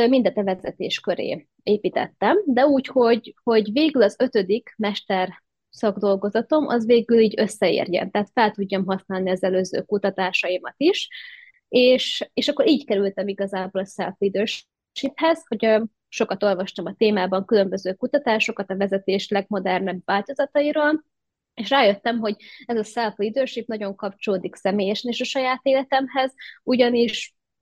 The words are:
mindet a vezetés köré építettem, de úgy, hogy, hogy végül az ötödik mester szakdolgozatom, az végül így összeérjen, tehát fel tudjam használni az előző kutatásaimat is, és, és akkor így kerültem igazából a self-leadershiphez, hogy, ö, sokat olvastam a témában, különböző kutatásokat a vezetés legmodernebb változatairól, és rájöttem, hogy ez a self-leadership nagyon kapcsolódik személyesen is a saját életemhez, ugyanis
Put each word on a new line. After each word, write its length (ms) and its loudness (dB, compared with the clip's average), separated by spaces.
mindet 280 2
a 80 0
vezetés 560 -6
köré 480 -6
építettem, 840 0
de 200 4
úgy, 200 2
hogy, 560 2
hogy 300 2
végül 300 2
az 160 4
ötödik 580 0
mester 640 -4
szakdolgozatom, 1000 0
az 180 0
végül 320 4
így 220 4
összeérjen, 720 0
tehát 220 -2
fel 180 2
tudjam 360 -4
használni 440 -4
az 120 -2
előző 400 -2
kutatásaimat 920 -4
is, 320 0
és, 640 2
és 140 -2
akkor 200 2
így 160 2
kerültem 440 -2
igazából 520 -6
a 40 -4
self-leadershiphez, 1600 -4
hogy, 160 -4
ö, 180 4
sokat 340 -4
olvastam 440 -2
a 80 -10
témában, 500 0
különböző 480 0
kutatásokat 800 -2
a 60 -4
vezetés 520 -2
legmodernebb 760 -2
változatairól, 1000 0
és 160 -6
rájöttem, 480 2
hogy 180 -4
ez 120 -4
a 60 0
self-leadership 840 -4
nagyon 300 -8
kapcsolódik 580 -6
személyesen 560 -2
is 100 -4
a 40 -4
saját 380 -2
életemhez, 720 0
ugyanis 720 0